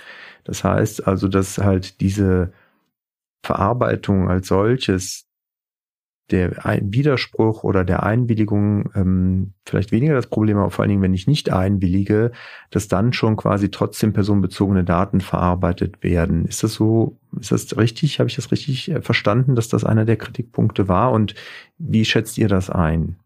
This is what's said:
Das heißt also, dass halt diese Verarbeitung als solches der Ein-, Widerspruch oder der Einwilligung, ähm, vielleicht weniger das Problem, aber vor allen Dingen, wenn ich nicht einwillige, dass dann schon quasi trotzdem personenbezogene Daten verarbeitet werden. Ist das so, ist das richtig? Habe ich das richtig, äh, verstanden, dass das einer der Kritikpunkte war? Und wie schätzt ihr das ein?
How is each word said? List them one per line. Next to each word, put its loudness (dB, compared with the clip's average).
Das -6
heißt 0
also, 2
dass -2
halt 0
diese 2
Verarbeitung 0
als 0
solches 0
der 0
Ein-, -2
Widerspruch 0
oder 2
der 0
Einwilligung, 0
ähm, 0
vielleicht -2
weniger 2
das 0
Problem, 2
aber 2
vor -2
allen 2
Dingen, 2
wenn 2
ich -2
nicht 0
einwillige, 2
dass -2
dann 2
schon 0
quasi 0
trotzdem 0
personenbezogene 0
Daten 0
verarbeitet -2
werden. 0
Ist -6
das -2
so, 0
ist -10
das -2
richtig? 0
Habe 0
ich -8
das -8
richtig, -4
äh, -4
verstanden, 0
dass 0
das 0
einer 2
der 2
Kritikpunkte -4
war? 2
Und 0
wie 0
schätzt -2
ihr 2
das 0
ein? 0